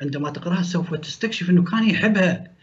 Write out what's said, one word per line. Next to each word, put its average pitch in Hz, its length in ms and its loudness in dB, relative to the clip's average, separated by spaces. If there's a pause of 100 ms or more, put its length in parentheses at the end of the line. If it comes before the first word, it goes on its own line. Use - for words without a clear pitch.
عندما 143 300 -4
تقرأها 175 320 -2
سوف 170 320 -2
تستكشف 180 560 -4
أنه 175 140 6
كان 220 260 0
يحبها. 190 600 2 (120)